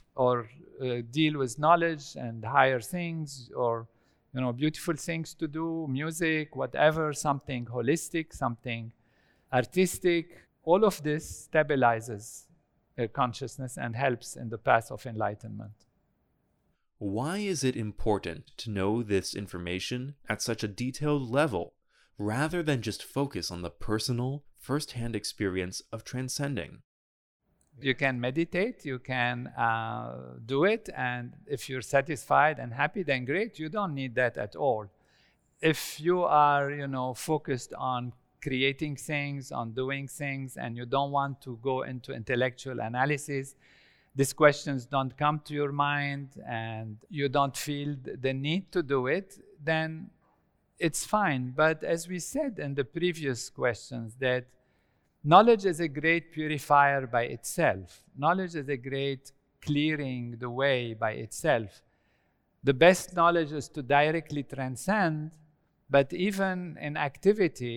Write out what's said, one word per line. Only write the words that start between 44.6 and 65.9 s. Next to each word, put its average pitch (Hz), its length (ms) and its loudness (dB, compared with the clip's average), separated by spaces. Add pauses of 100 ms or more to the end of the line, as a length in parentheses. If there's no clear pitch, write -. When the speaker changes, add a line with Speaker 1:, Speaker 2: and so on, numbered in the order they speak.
Speaker 1:
don't 135 320 -2
come 151 280 2
to 147 80 -10
your 147 180 -2
mind, 143 560 -2 (200)
and 113 500 -6 (120)
you 143 200 -2
don't 139 280 2
feel 143 380 -4 (100)
th-, - 160 -10
the 131 120 0
need 151 380 -2
to 180 120 0
do 131 240 0
it, 180 320 -2 (240)
then 160 460 -2 (680)
it's - 280 -2
fine. 135 500 0
But 156 280 4
as 165 240 -2
we 180 120 -6
said 254 400 -6
in 143 160 -4
the 139 80 0
previous 160 640 -2
questions, 117 720 -4
that 127 260 0 (800)
knowledge 196 420 10
is 165 140 2
a 170 80 0
great 160 440 0
purifier 143 760 4
by 120 160 2
itself. 117 800 0 (140)
Knowledge 170 380 0
is 139 140 -4
a 143 80 0
great 135 540 -4 (300)
clearing 143 760 0
the 123 120 -6
way 123 440 0
by 110 180 -2 (140)
itself. 117 560 0 (840)
The 139 80 6
best 180 420 8
knowledge 170 360 4
is 151 180 -6
to 151 120 -8
directly 147 600 4
transcend, 151 880 -2 (580)
but 139 240 4